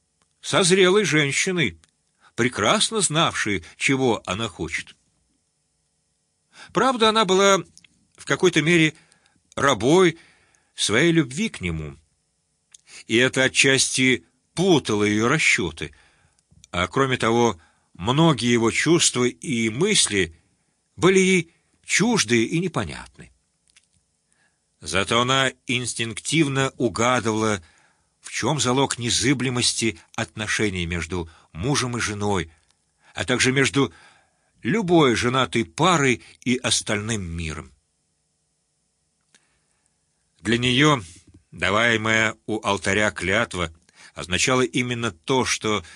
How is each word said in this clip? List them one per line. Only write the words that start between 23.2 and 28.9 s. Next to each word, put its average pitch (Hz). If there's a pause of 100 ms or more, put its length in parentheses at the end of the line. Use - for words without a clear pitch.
Зато 98
она 131 (140)
инстинктивно 131
угадывала, 110 (580)
в -
чём 147
залог 127